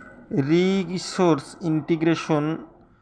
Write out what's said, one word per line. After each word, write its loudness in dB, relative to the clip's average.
রিসোর্স 2
ইন্টিগ্রেশন 0